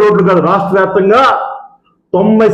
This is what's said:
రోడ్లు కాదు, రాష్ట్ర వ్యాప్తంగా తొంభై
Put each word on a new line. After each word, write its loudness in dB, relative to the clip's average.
రోడ్లు 2
కాదు, 2
రాష్ట్ర -2
వ్యాప్తంగా 0
తొంభై 2